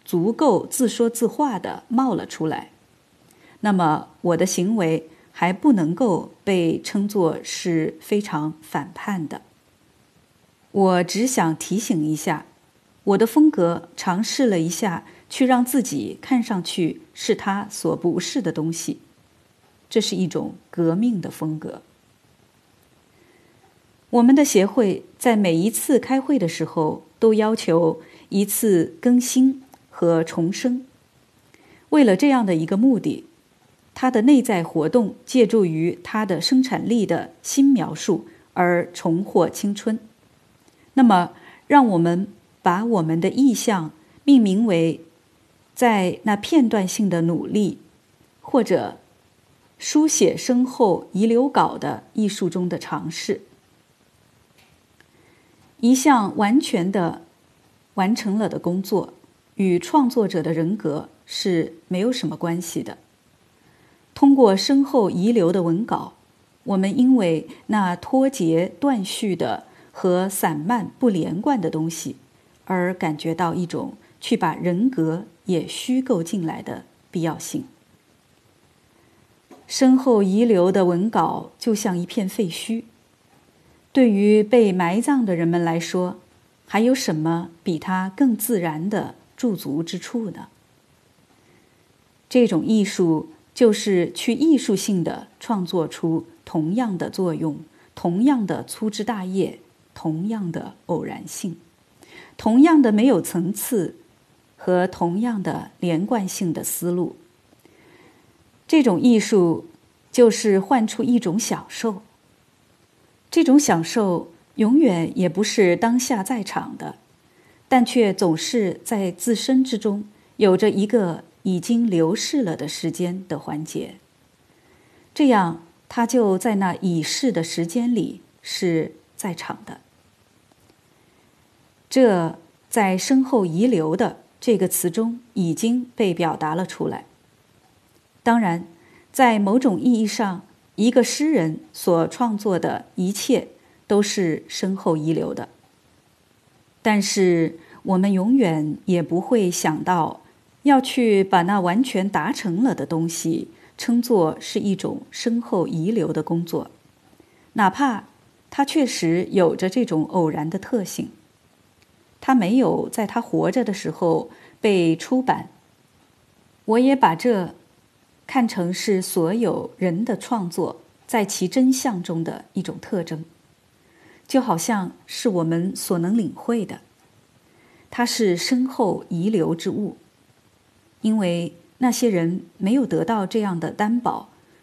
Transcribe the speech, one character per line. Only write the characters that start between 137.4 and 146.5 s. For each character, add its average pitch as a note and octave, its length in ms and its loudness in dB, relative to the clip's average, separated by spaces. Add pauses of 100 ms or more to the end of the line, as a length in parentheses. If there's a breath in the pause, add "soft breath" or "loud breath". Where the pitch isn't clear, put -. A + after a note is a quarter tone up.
当 A#3 180 2
然， F3 260 -2 (460 soft breath)
在 A#3 260 4
某 G3+ 180 2
种 A#3+ 220 0
意 A#3 220 2
义 A3 40 0
上， G3 400 -4 (300)
一 G#3+ 160 2
个 B3 100 4
诗 D4+ 300 0
人 D#3+ 300 0 (100)
所 E3 360 0
创 A3+ 300 -2
作 F#3+ 220 -2
的 - 360 -4
一 F#3 140 -2
切 - 380 -2 (400 soft breath)
都 G3+ 160 2
是 F3 460 -2
身 F#3+ 260 -4
后 F3+ 220 -2
遗 D#3 160 -2
留 D#3+ 200 -4
的。 - 140 -12 (1300)